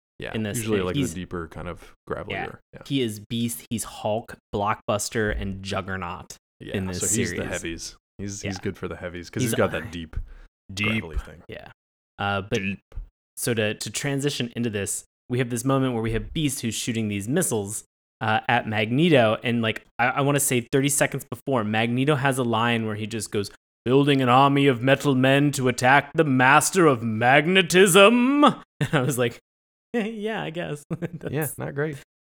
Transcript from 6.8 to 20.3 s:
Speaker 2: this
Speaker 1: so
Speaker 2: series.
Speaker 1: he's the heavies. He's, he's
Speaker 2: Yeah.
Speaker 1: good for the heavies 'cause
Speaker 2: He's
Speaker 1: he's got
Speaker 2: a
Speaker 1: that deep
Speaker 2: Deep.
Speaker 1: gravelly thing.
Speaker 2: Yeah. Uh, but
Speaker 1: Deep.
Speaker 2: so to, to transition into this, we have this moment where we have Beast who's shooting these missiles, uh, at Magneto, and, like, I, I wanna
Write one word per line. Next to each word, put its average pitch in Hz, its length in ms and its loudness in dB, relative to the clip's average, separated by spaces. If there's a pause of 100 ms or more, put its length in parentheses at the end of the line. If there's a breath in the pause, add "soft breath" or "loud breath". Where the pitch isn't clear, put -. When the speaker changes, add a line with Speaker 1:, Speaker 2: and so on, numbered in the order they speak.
Speaker 2:
this 92 140 -6
Speaker 1:
so 98 60 -2
Speaker 2:
series. 92 240 -2
Speaker 1:
he's 90 80 -6
the 87 60 -6
heavies. 85 500 -8 (220)
He's, 98 240 -10
he's 95 140 -6
Speaker 2:
Yeah. 92 60 -12
Speaker 1:
good 95 140 -6
for 92 140 -10
the 87 80 -10
heavies 87 320 -12
'cause - 140 -4
Speaker 2:
He's 117 80 -2
Speaker 1:
he's 113 60 -4
got 101 160 2
Speaker 2:
a 87 60 -6
Speaker 1:
that 82 120 -10
deep 85 260 -10 (560 soft breath)
Speaker 2:
Deep. 104 140 -2
Speaker 1:
gravelly 95 320 -4
thing. 82 280 -12
Speaker 2:
Yeah. - 220 -18 (480)
Uh, 101 240 -2
but 104 160 -4
Speaker 1:
Deep. 98 220 -6 (560)
Speaker 2:
so - 180 -4
to, 107 220 0
to - 160 -10
transition 139 640 -4
into 120 160 -2
this, 101 340 -6 (240)
we 123 80 -2
have 123 140 -2
this 117 120 -4
moment 135 300 0
where 113 80 -2
we 113 120 -2
have 107 200 -6
Beast 151 280 -2
who's 113 120 -2
shooting 110 360 -4
these 101 180 -4
missiles, 113 560 -2 (380)
uh, 110 180 0 (100)
at 120 180 2
Magneto, 113 760 4
and, 117 180 0
like, 110 240 -2 (140)
I, 120 80 4
I 139 140 0
wanna 139 180 2